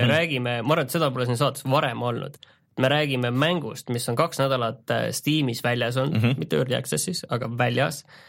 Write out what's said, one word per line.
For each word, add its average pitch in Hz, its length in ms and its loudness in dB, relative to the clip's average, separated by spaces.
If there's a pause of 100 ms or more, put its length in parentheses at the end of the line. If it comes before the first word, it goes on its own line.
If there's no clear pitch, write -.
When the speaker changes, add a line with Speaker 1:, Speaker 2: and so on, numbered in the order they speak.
Speaker 1:
Mhm. 120 60 4
Speaker 2:
räägime, 127 520 0
ma 135 120 2
arvan, 165 120 2
et 123 60 -8
seda 160 180 2
pole 127 160 -2
siin 123 100 0
saates 135 280 0
varem 135 380 0
olnud. 120 340 -4 (420)
Me 131 100 6
räägime 135 440 2
mängust, 143 580 0
mis 120 180 -4
on 120 60 0
kaks 160 240 0
nädalat, 123 520 0
äh, 117 200 0
Steamis 143 540 0
väljas 120 320 0
olnud, 135 260 0
Speaker 1:
Mhm. 117 160 2
Speaker 2:
mitte - 180 -2
Early 131 200 0
Access'is, - 520 -4
aga 117 200 -4
väljas. 123 560 0 (240)